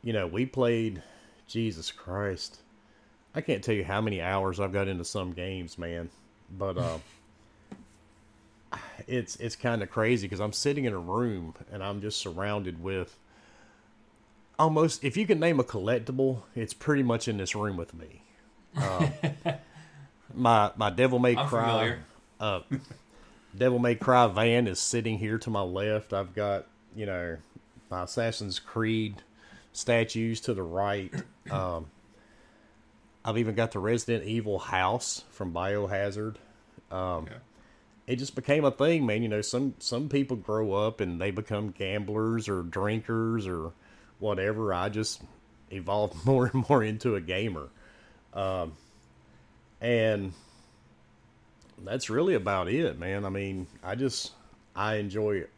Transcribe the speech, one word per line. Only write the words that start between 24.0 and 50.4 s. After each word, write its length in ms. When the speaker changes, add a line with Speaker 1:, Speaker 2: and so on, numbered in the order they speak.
Speaker 1:
van 400
is 140
sitting 380
here 200
to 120
my 120
left. 500
I've 220
got, 320
you 100
know, 300
my 120
Assassin's 560
Creed 640
statues 680
to 120
the 80
right. 560
<clears throat> 60
Um, 400
I've 140
even 180
got 180
the 60
Resident 460
Evil 340
house 720
from 220
Biohazard. 840
Um, 400
Speaker 2:
Yeah. 80
Speaker 1:
it 100
just 180
became 300
a 60
thing, 340
man. 180
You 60
know, 140
some, 360
some 300
people 300
grow 340
up 300
and 180
they 100
become 420
gamblers 760
or 140
drinkers 840
or 260
whatever. 520
I 160
just 320
evolved 460
<laughs> 80
more 220
and 200
more 160
into 320
a 60
gamer. 480
Um, 400
and 500